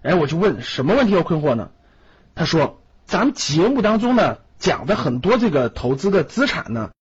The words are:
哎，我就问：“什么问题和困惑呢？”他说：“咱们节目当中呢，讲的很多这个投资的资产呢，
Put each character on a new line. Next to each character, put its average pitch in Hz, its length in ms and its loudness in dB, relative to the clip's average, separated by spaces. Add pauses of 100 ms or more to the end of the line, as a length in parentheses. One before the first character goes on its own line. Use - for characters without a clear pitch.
哎， 147 100 0
我 160 140 2
就 156 100 -4
问 175 240 0
：“什 - 240 -6
么 175 80 2
问 262 140 4
题 196 80 2
和 170 80 2
困 160 180 -2
惑 143 140 2
呢？” 107 160 -8 (640)
他 165 100 -2
说 151 380 0 (240)
：“咱 202 180 0
们 294 80 0
节 156 360 0
目 269 120 0
当 208 180 2
中 247 160 0
呢， 160 240 2 (200)
讲 143 260 -2
的 190 100 0
很 127 260 -4
多 214 180 2
这 226 100 2
个 127 200 2
投 123 260 -4
资 190 160 -2
的 185 120 2
资 254 220 -2
产 - 260 -6
呢， 113 300 -8